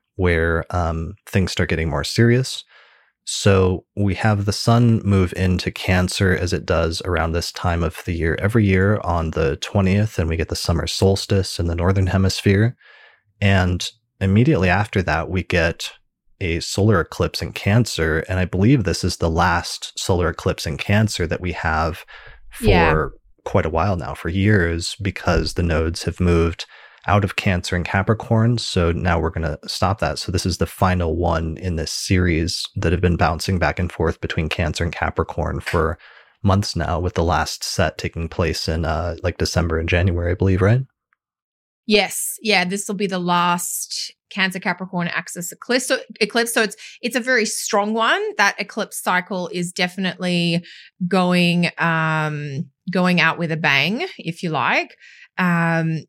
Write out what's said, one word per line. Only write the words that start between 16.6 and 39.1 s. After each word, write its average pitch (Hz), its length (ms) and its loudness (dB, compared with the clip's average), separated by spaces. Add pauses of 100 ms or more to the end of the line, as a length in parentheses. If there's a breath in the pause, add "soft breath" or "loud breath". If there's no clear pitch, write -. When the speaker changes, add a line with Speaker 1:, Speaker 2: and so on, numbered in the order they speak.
Speaker 1:
solar 101 380 2
eclipse - 440 -4
in - 100 -8
Cancer, 80 720 0
and 92 120 -2
I 90 60 0
believe 104 380 2
this 85 200 -2
is 87 140 -2
the 85 120 0
last 85 720 -2
solar 87 300 0
eclipse - 360 -4
in 73 120 -4
Cancer 101 500 0
that 82 140 -4
we 90 100 -4
have 80 520 -2 (460 loud breath)
for - 160 -6
Speaker 2:
Yeah. 160 400 4 (400)
Speaker 1:
quite 90 220 0
a - 20 -4
while 87 280 0
now, 71 180 -8
for - 140 -6
years, 95 720 2
because 87 540 0
the 90 100 -2
nodes 80 400 0
have - 160 -4
moved 85 460 2 (420 loud breath)
out 101 160 2
of 95 120 -2
Cancer 92 400 0
and 87 80 0
Capricorn. 110 760 0
So 85 320 0
now 85 280 0
we're 80 120 -2
gonna 80 340 -4
stop 95 360 -2
that. 73 180 -2
So - 120 -8
this 90 140 0
is 90 140 -2
the 92 80 -2
final 90 480 0
one 82 420 -2
in 90 180 -4
this 80 160 -4
series 87 720 0 (120)
that 87 160 0
have 87 100 0
been 87 160 2
bouncing 82 400 0
back 76 220 -2
and 87 120 -2
forth - 300 -2
between 82 280 -2
Cancer 80 340 -2
and 80 100 -2
Capricorn 78 680 -4
for 82 360 0 (460 loud breath)
months 98 320 2
now, 82 240 -2
with 90 160 -2
the 85 80 2
last 80 400 -2
set - 340 -2
taking 82 320 -6
place 80 380 -2
in, 80 180 0
uh, 82 380 -2